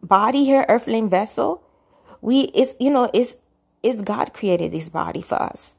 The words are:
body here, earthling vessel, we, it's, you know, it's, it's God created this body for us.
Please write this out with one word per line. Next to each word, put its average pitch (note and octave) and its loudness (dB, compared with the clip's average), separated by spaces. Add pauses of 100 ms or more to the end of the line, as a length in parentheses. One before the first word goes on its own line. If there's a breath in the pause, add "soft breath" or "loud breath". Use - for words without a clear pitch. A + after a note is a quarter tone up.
body A3 4
here, C4+ 4
earthling A3 0
vessel, G#3+ -2 (600 soft breath)
we, C4 2 (120)
it's, B3+ 2
you B3+ 2
know, B3+ 2
it's, A#3+ 0 (460)
it's A3+ -2
God G#3 -6
created F3 -2
this D#3+ -8
body D#3+ -6
for - -4
us. - -8